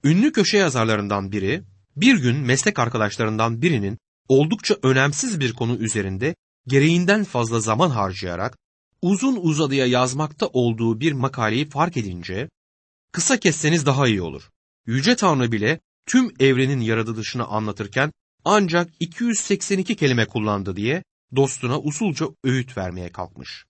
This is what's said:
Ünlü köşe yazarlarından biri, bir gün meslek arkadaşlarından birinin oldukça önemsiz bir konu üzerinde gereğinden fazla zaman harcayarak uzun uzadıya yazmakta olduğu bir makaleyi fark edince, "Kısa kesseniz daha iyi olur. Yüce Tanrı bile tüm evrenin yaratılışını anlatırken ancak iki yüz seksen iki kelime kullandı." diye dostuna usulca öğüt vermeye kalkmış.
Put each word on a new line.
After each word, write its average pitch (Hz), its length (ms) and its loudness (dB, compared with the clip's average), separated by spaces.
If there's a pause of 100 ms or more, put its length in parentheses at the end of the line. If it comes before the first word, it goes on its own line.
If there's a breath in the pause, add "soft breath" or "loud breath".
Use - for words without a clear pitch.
Ünlü 196 280 4
köşe 208 260 2
yazarlarından 107 720 0
biri, 104 300 -2 (340)
bir 233 220 4
gün 123 180 0
meslek 135 420 0
arkadaşlarından 113 840 -2
birinin 110 360 -2 (300)
oldukça 156 540 2
önemsiz 143 580 2
bir 120 120 -2
konu 117 240 -2
üzerinde 107 580 -4 (320)
gereğinden 175 580 4
fazla 117 360 -2
zaman 113 300 2
harcayarak 95 680 -4 (440)
uzun 202 340 0
uzadıya 147 500 0
yazmakta 127 600 0
olduğu 113 540 0
bir 156 120 0
makaleyi 131 560 -2
fark 165 280 -2
edince, 92 520 -6 (640)
"Kısa 240 240 0
kesseniz 156 500 2
daha 135 220 2
iyi 101 140 0
olur. 69 200 -8 (440)
Yüce 139 300 2
Tanrı 131 360 2
bile 113 280 -2 (260)
tüm 247 340 2
evrenin 131 400 4
yaratılışını 113 680 -2
anlatırken 107 680 -4 (320)
ancak 175 460 2 (100)
iki 175 240 -6
yüz 233 160 -2
seksen 196 380 -2
iki 196 180 -4
kelime 123 300 2
kullandı." 101 500 -4
diye 131 260 -2 (340)
dostuna 131 440 0
usulca 156 460 -4 (180)
öğüt 131 320 -2
vermeye 90 360 -8
kalkmış. 87 580 -14